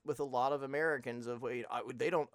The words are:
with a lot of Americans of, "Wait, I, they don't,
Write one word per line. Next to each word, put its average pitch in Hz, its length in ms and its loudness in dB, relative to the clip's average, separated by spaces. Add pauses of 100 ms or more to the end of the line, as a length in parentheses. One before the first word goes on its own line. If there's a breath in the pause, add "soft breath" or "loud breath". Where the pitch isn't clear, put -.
with 151 160 0
a 139 40 0
lot 131 280 4
of 139 100 0
Americans 135 640 0
of, 120 140 -4
"Wait, 123 280 -2
I, 120 120 -2 (120)
they 123 160 2
don't, 160 260 2